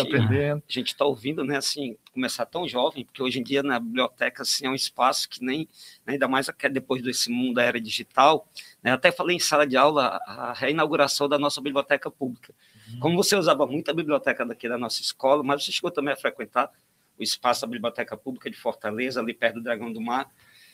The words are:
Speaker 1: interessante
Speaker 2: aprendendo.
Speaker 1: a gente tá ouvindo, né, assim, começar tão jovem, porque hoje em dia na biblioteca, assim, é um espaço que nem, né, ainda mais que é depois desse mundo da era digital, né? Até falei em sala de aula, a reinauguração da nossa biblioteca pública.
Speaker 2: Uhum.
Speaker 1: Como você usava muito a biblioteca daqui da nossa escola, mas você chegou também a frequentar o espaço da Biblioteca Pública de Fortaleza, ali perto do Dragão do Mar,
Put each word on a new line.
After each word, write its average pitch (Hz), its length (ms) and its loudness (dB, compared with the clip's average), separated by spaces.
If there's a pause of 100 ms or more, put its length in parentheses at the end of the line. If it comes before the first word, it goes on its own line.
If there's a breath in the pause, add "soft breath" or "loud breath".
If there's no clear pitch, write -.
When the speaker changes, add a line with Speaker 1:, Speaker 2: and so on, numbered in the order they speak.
Speaker 1:
interessante - 0 -
Speaker 2:
aprendendo. 143 680 2
Speaker 1:
a - 40 -8
gente - 240 -4
tá 139 80 2
ouvindo, 139 400 -2
né, 139 140 -2
assim, 135 380 -4 (160)
começar 127 340 -2
tão 170 200 -6
jovem, 123 380 -2
porque - 180 -10
hoje 127 160 -2
em 127 40 -2
dia 139 200 0
na 135 160 0
biblioteca, 123 640 -2
assim, 135 240 -2
é 127 40 -2
um 135 40 -2
espaço - 540 0
que - 160 -12
nem, 147 240 -4 (380 loud breath)
né, 131 80 -4
ainda 135 120 2
mais 131 240 0
que - 160 -2
é - 20 4
depois 131 340 -2
desse 120 280 -2
mundo 123 240 0
da 123 80 4
era 120 180 2
digital, 127 680 2 (340 loud breath)
né? 120 100 2
Até 147 200 4
falei 175 240 0
em 160 40 -2
sala 151 260 4
de 131 100 2
aula, 131 500 4
a 120 260 -8
reinauguração 143 760 2
da 143 100 2
nossa 143 220 -2
biblioteca 139 500 -2
pública. - 420 -10 (400 loud breath)
Speaker 2:
Uhum. 123 80 -12
Speaker 1:
Como 160 160 2
você 196 200 2
usava 156 300 4
muito 147 240 -4
a 147 40 0
biblioteca 147 520 0
daqui 117 220 -8
da 120 100 -4
nossa 120 240 -4
escola, - 420 2
mas 139 200 0
você - 80 -6
chegou - 180 -2
também 143 240 -2
a - 20 -12
frequentar - 540 -2 (480)
o - 40 -4
espaço 120 380 0
da 135 60 -6
Biblioteca 117 500 -6
Pública 127 340 -10
de 110 60 -14
Fortaleza, 120 640 -4
ali 113 140 -4
perto 113 220 0
do 117 60 -10
Dragão 117 300 -6
do 110 80 -8
Mar, 120 300 -4 (440 soft breath)